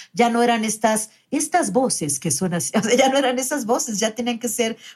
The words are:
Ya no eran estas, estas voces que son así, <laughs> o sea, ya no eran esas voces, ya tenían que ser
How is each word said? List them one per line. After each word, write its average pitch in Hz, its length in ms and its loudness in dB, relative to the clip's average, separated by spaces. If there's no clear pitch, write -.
Ya 233 160 4
no 233 140 2
eran 233 200 2
estas, 220 460 0
estas 302 440 0
voces 190 480 0
que 165 100 -2
son 180 220 -2
así, 170 200 -4
<laughs> - 40 2
o 208 40 4
sea, 233 140 2
ya 262 140 6
no 262 80 2
eran 254 220 0
esas 262 260 -4
voces, 233 340 -2
ya 214 160 -2
tenían 240 240 -4
que 240 80 -6
ser 226 300 -2